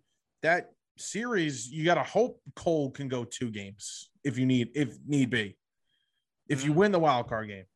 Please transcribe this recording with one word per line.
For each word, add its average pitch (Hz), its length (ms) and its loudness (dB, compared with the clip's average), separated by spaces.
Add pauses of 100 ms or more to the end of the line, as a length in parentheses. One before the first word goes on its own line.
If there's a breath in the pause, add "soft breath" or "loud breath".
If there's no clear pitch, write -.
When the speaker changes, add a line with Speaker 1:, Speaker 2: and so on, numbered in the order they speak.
(420)
Speaker 1:
that 170 260 2 (300)
series, 170 720 -2
you 156 180 -2
gotta 165 160 4
hope 220 360 0 (160)
Cole 151 360 0
can 139 180 -8
go 123 160 -2
two 117 260 -6
games 101 600 -12 (120)
if 131 140 -2
you 131 80 2
need, 127 300 4
if 139 320 -2
need 135 240 2
be. 104 260 -2 (920)
If 135 160 -2
you 147 100 2
Speaker 2:
Mm-hmm. 147 60 2
Speaker 1:
win 202 140 6
the 185 60 4
wild 131 300 4
card 110 200 -4
game 98 160 -12 (120)